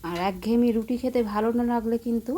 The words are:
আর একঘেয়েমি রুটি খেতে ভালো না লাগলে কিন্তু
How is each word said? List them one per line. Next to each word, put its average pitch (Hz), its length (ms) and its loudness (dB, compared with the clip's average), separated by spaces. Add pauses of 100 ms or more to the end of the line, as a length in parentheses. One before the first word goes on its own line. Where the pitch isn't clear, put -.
আর 170 80 -4 (120)
একঘেয়েমি 226 420 2
রুটি 226 260 0
খেতে 254 220 0 (120)
ভালো 220 260 0
না 240 60 2 (100)
লাগলে 226 220 0 (100)
কিন্তু 233 320 -2